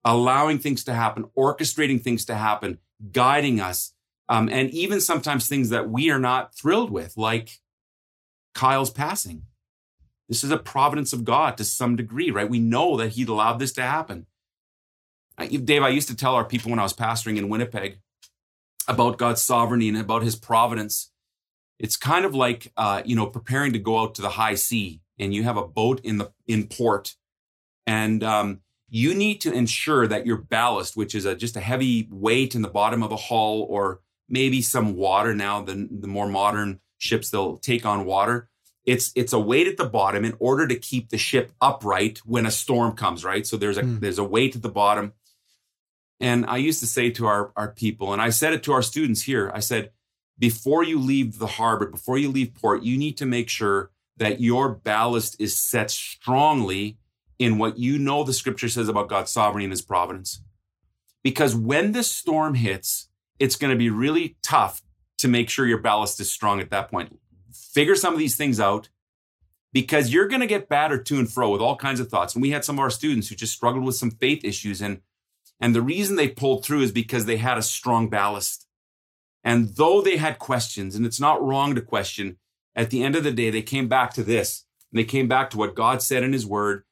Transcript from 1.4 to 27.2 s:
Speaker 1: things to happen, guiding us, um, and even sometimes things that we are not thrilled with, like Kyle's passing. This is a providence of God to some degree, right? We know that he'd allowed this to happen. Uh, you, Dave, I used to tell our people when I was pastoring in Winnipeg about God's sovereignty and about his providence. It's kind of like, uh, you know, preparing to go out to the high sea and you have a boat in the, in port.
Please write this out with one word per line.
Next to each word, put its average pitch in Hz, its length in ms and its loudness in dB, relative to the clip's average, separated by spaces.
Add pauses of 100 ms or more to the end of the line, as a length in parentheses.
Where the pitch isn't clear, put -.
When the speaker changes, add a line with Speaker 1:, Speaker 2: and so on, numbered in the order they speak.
Speaker 1:
things 120 240 -2
to 117 80 -6
happen, 104 440 -2 (340)
guiding 131 480 4
us, 90 320 -4 (360)
um, 113 200 4
and 135 220 0
even 185 300 -2
sometimes 147 460 0
things 135 240 0
that 110 180 -2
we 135 220 2
are 139 80 4
not 127 380 0
thrilled 196 340 0
with, 87 260 -8
like 113 440 -2 (920)
Kyle's 131 360 2
passing. 139 520 -6 (840)
This 120 160 -2
is 139 60 -2
a 156 60 2
providence 143 560 0
of 120 120 -4
God 131 340 2
to 107 60 -4
some 120 320 0
degree, 120 340 -2
right? 104 180 0
We 120 100 0
know 127 380 4
that 113 140 0
he'd 120 180 -4
allowed 113 300 2
this 131 140 -4
to 131 100 -4
happen. 127 440 -4 (1120)
Uh, - 60 -8
you, - 140 -4
Dave, 139 240 4
I 135 80 4
used 139 180 0
to 120 80 -10
tell 131 180 0
our 117 100 2
people 117 260 -4
when 120 80 0
I 104 60 2
was 95 100 -4
pastoring 113 420 -4
in 101 140 -2
Winnipeg 110 480 -6 (880)
about 120 300 2
God's 120 240 0
sovereignty 117 460 2
and 107 100 0
about 110 240 -2
his 113 140 0
providence. 113 760 0 (680)
It's 110 180 -4
kind 165 280 2
of 190 100 -2
like, 123 440 0
uh, 101 260 0
you 123 100 -2
know, 110 120 0
preparing 127 480 -2
to 113 40 -2
go 113 220 0
out 107 140 -2
to 98 80 -12
the 101 80 -2
high 110 240 -2
sea 92 480 -4 (160)
and 98 160 -4
you 104 80 -2
have 113 160 -2
a 95 80 -4
boat 117 360 0
in 107 160 -4
the, 101 140 -6 (140)
in 107 200 0
port. 107 480 -2 (720)